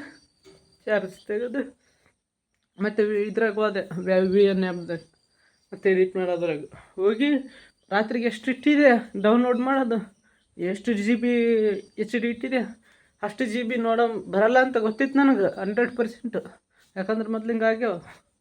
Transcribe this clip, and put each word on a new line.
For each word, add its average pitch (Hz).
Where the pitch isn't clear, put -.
ಚಾರ್ಜ್ 190
ತೆಗೆದು 240
ಮತ್ತೆ 214
ವಿ-, 208
ಇದ್ರಾಗ 208
ಹೋದೆ, 202
ವಿ-, 185
ವಿ 202
ಎನ್ 190
ಆ್ಯಪ್ದಾಗ 170
ಮತ್ತೆ 190
ಎಡಿಟ್ 185
ಮಾಡೋದ್ರಾಗ 170
ಹೋಗಿ. 226
ರಾತ್ರಿಗೆ 226
ಎಷ್ಟು -
ಇಟ್ಟಿದೆ 285
ಡೌನ್ಲೋಡ್ 240
ಮಾಡೋದು, 262
ಎಷ್ಟು 190
ಜಿ 240
ಬಿ 240
ಎಚ್ 220
ಡಿ 240
ಇಟ್ಟಿದೆ, 254
ಅಷ್ಟು 262
ಜಿ 240
ಬಿ 254
ನೋಡೋ 226
ಬರಲ್ಲ 226
ಅಂತ 262
ಗೊತ್ತಿತ್ತು 269
ನನಗೆ 269
ಹಂಡ್ರೆಡ್ 220
ಪರ್ಸೆಂಟ್. 226
ಯಾಕಂದ್ರೆ 214
ಮೊದ್ಲು 220
ಹಿಂಗೆ 226
ಆಗ್ಯಾವ. 226